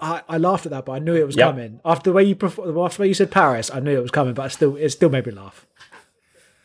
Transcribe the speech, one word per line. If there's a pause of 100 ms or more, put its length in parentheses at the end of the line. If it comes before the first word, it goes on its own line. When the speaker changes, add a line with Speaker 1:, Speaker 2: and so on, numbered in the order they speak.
Speaker 1:
I,
I,
I
laughed
at
that,
but
I
knew
it
was
Speaker 2:
Yep.
Speaker 1:
coming.
After
the
way
you
perfor-,
after
the
way
you
said
Paris,
I
knew
it
was
coming,
but
I
still,
it
still
made
me
laugh. (1000)